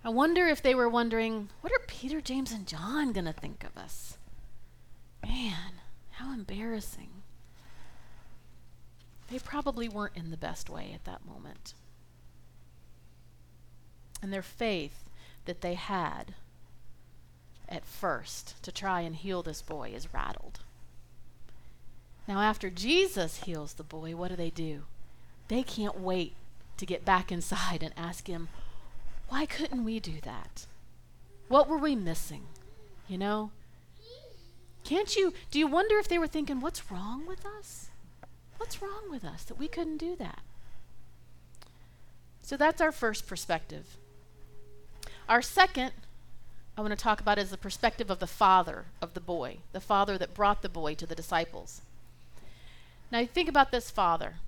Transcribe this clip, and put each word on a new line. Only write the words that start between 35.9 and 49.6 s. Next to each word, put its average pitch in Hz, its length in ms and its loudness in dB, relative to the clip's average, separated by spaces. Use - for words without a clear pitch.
if 415 100 4
they 349 100 4
were 330 100 4
thinking, 294 340 0
"What's - 300 -2
wrong 214 340 -4
with 370 200 -4
us? 415 440 -10
What's - 240 -4
wrong 403 280 -6
with 277 140 -6
us 156 200 -8
that - 140 -4
we 285 100 0
couldn't 320 300 -2
do 339 200 -2
that?" - 260 -6
So - 160 -6
that's 311 240 8
our 320 100 6
first 220 360 0
perspective. 160 680 -4
Our 240 140 8
second 277 500 6
I 214 40 -2
wanna 208 140 2
talk 214 240 4
about 208 200 4
is 190 100 2
the 196 80 -6
perspective 196 540 2
of 180 80 0
the 180 80 -2
father 185 580 8
of 170 140 -6
the 180 40 -4
boy, 170 380 -2